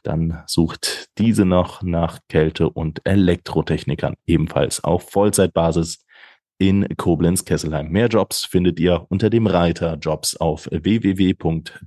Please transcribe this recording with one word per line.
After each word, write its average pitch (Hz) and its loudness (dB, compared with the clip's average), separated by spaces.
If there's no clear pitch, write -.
dann 80 -2
sucht - -4
diese 107 2
noch 90 0
nach 85 -2
Kälte- 80 0
und 78 -6
Elektrotechnikern, 85 0
ebenfalls 78 0
auf 85 -2
Vollzeitbasis 82 0
in 98 2
Koblenz-Kesselheim. 80 0
Mehr 110 2
Jobs 110 0
findet 90 0
ihr 87 2
unter 98 0
dem 113 2
Reiter 85 0
Jobs 76 -4
auf 80 -4
w 95 -2
w 98 0
w 95 2
punkt 82 -4